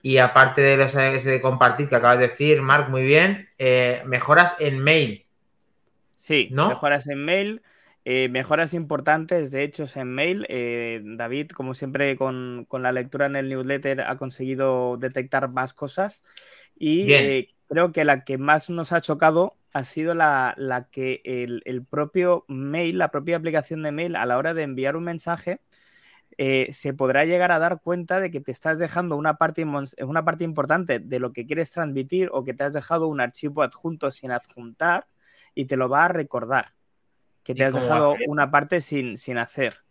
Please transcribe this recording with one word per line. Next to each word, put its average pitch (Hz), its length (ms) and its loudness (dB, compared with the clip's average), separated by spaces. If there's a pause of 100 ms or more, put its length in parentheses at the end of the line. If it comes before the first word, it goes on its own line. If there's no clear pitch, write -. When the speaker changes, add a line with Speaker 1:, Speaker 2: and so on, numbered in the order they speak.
Speaker 1:
Y 135 160 2
aparte 127 440 8
de 139 160 8
los, 135 180 4
ese 135 360 2
de 131 100 2
compartir 127 460 2
que 127 80 2
acabas 120 240 6
de 123 100 4
decir, 147 320 4
Marc, 139 280 2
muy 131 140 -2
bien, 175 540 4
eh, 127 480 2
mejoras 143 540 4
en 139 200 0
mail. 139 460 2 (920)
Speaker 2:
Sí, 127 340 0
Speaker 1:
¿No? 147 180 2
Speaker 2:
mejoras 143 380 0
en 139 160 -6
mail, 202 380 -2 (440)
eh, 131 240 0
mejoras 151 440 -2
importantes, 156 800 0
de 139 120 -2
hecho, 147 220 -6 (100)
en 127 180 -8
mail. 170 360 -2
Eh, 120 540 -6
David, 117 480 -8
como 131 220 -10
siempre, 139 440 -2
con, 127 500 -6
con 127 160 -6
la 127 80 0
lectura 131 340 -2
en 139 120 -4
el 135 120 -4
newsletter 135 520 -4
ha 131 160 -4
conseguido 131 800 -2
detectar 131 520 -4
más 131 240 -4
cosas. - 500 -6 (540)
Y, 160 280 2
Speaker 1:
Bien. 139 200 6
Speaker 2:
eh, 135 220 0 (220)
creo 165 240 2
que 160 120 0
la 139 200 4
que 135 120 -4
más 151 320 2
nos 170 220 -6
ha 170 100 2
chocado 160 540 2 (180)
ha 135 120 -4
sido 160 280 -6
la, 143 440 0
la 127 320 -6
que 131 340 -6
el, 123 420 -8
el 127 200 -8
propio 175 640 -2
mail, 156 480 -4
la 165 140 0
propia 160 260 -4
aplicación 160 460 -4
de 151 100 -4
mail, 170 240 -6
a 117 80 -2
la 120 120 0
hora 160 160 -2
de 160 100 -4
enviar 135 340 -4
un 170 60 -8
mensaje, 170 560 -8 (800)
eh, 135 320 2
se 139 220 -6
podrá 135 320 2
llegar 175 260 2
a 170 80 4
dar 170 220 0
cuenta 180 380 -4
de 185 120 -2
que 143 100 -8
te 135 100 -10
estás 156 280 -4
dejando 170 360 -2
una 151 220 0
parte 160 280 -2
inmon-, 139 300 -6 (100)
una 156 180 -2
parte 160 200 -2
importante 151 560 -2
de 127 200 -6
lo 123 140 -4
que 117 140 -10
quieres 151 240 -4
transmitir 156 600 -4
o 127 120 -4
que 127 100 -8
te 139 100 -6
has 143 100 -4
dejado 160 340 -2
un 143 140 -2
archivo 143 420 -2
adjunto 151 480 -6
sin 123 200 -12
adjuntar 123 760 -4 (480)
y 135 100 -4
te 135 120 -2
lo 127 120 0
va 147 160 4
a 175 40 0
recordar, 135 640 -4 (720)
que 131 100 -8
Speaker 1:
¿Y - 20 -4
Speaker 2:
te 131 100 2
has 135 80 2
Speaker 1:
cómo 131 120 -2
Speaker 2:
dejado 147 280 4
Speaker 1:
hace? 120 140 -2
Speaker 2:
una 147 240 0
parte 147 300 2
sin, 127 360 -6
sin 123 220 -8
hacer. 117 360 -4 (160)